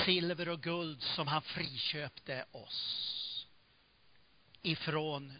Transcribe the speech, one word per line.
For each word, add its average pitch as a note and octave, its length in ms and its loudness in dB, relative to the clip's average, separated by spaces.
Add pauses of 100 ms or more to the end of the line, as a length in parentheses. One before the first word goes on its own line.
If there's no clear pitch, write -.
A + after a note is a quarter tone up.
silver F3 440 4
och E3 140 -2
guld E3+ 400 0
som - 240 0
han D3+ 160 2
friköpte C#3+ 1080 -4
oss - 960 -4 (1160)
ifrån D3+ 760 0